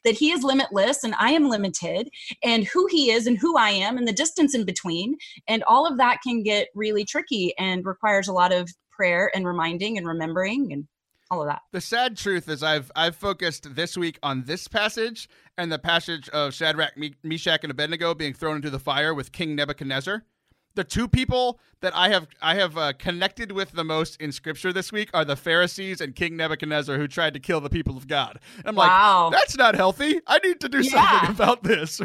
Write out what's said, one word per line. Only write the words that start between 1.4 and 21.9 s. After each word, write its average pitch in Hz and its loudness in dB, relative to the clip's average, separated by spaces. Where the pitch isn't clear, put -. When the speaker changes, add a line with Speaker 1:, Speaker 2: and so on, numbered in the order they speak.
Speaker 1:
limited, 196 -2
and 226 2
who 370 2
he 302 2
is 226 2
and 247 4
who 320 2
I 220 6
am 202 0
and 240 0
the 226 0
distance 285 0
in 226 0
between. 185 -4
And 220 0
all 269 6
of 302 0
that 247 4
can 240 -2
get 208 2
really 214 0
tricky 208 -2
and 185 -2
requires 196 0
a 196 -4
lot 180 4
of 180 0
prayer 180 2
and 190 -2
reminding 175 -2
and 170 -6
remembering 175 -2
and 143 -8
all 175 -4
of 147 -4
that. 147 -6
Speaker 2:
The 180 -6
sad 240 -2
truth 185 -4
is 147 -6
I've, 151 -2
I've 165 0
focused 170 -6
this 170 -6
week 170 -4
on 135 -2
this 151 -8
passage 220 -4
and 170 -4
the 156 -4
passage 165 -2
of 143 -2
Shadrach, 156 -2
Me-, 147 -10
Meshach, 160 -2
and 151 -8
Abednego 160 -4
being 156 -8
thrown 156 -6
into 147 -8
the 135 -8
fire 147 -2
with 139 -8
King 156 -6
Nebuchadnezzar. 143 -6
The 196 -2
two 233 -2
people 254 0
that 175 -4